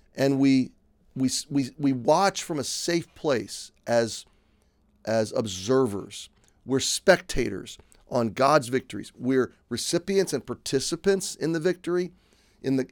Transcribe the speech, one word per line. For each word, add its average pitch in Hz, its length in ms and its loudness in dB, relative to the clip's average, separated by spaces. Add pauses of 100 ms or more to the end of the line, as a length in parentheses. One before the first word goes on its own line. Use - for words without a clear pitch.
(160)
And 139 240 2
we, 135 320 4 (440)
we, 131 140 0 (180)
we, 139 300 -2
we 139 160 2
watch 156 480 2
from 160 160 -6
a 131 60 -4
safe - 500 -4
place - 580 -4 (140)
as, 117 400 0 (800)
as 110 260 0
observers. 104 1000 -2 (360)
We're 127 140 -2
spectators - 1000 0 (320)
on 117 200 0
God's 127 400 2
victories. 113 460 -4
We're 123 380 0 (160)
recipients 175 640 -2
and 123 100 -4
participants 170 920 -2
in 156 160 -4
the 165 80 -2
victory, 175 540 -2 (500)
in 135 140 2
the, 127 140 -2